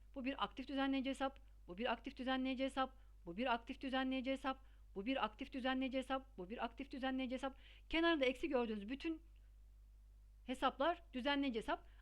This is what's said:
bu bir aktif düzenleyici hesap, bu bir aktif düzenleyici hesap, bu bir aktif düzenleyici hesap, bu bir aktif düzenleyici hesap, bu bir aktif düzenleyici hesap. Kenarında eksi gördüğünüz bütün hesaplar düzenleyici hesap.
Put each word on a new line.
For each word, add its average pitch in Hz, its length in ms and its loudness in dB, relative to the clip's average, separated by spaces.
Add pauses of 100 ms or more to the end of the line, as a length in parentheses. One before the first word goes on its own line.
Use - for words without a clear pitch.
(160)
bu 269 100 -6
bir 240 200 0
aktif 247 240 -6
düzenleyici 269 420 2
hesap, 269 300 0 (280)
bu 175 100 -10
bir 240 140 0
aktif 233 240 -6
düzenleyici 262 480 0
hesap, 262 440 -2 (220)
bu 170 60 -6
bir 240 180 2
aktif - 260 -6
düzenleyici 262 520 0
hesap, 269 260 -2 (360)
bu 196 120 -4
bir 262 180 2
aktif 220 280 -6
düzenleyici 262 460 0
hesap, 262 400 -4
bu 180 120 -8
bir 226 140 -4
aktif 269 260 -8
düzenleyici 262 440 -2
hesap. 262 180 -2 (380)
Kenarında 330 340 6
eksi 262 240 0
gördüğünüz 220 420 0
bütün 320 320 -4 (1200)
hesaplar 269 560 2 (100)
düzenleyici 269 460 2
hesap. 214 220 -2 (220)